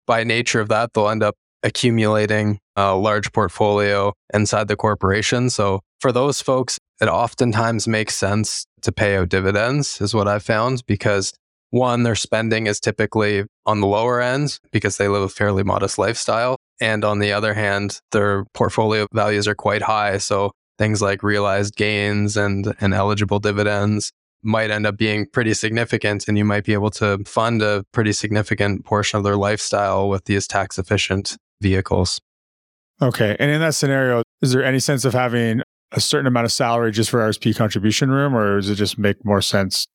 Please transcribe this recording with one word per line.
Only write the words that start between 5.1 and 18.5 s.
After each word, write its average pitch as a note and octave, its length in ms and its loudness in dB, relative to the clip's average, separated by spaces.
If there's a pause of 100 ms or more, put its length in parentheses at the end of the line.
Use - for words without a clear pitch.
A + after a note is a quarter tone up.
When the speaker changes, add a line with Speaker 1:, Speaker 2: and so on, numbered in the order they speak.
Speaker 1:
So G2 320 0 (200)
for C3+ 100 2
those C3 300 0
folks, C3 380 -2 (220)
it A2 80 2
oftentimes A2+ 760 0
makes A2 300 -2
sense G#2 480 -2 (180)
to - 80 0
pay G2+ 260 0
out F#2 120 0
dividends, G#2 720 0
is G#2 120 -2
what G#2 140 2
I've G2+ 160 0
found, A#2+ 440 0
because G2+ 460 0 (380)
one, A#2+ 320 0
their A#2 140 0
spending A2 500 -2
is G#2 140 -2
typically G#2 640 0 (200)
on G#2+ 160 0
the G2 60 4
lower A#2 340 2
end C3+ 380 -2 (140)
because G#2 240 0
they G2+ 100 2
live G2+ 160 2
a F#2+ 60 -2
fairly G2+ 340 0
modest G2 360 -2
lifestyle. A2+ 580 0 (240)
And G#2+ 240 0
on G#2 160 0
the G#2 120 2
other G#2 220 0
hand, G2+ 460 -2 (100)
their G2+ 340 0 (100)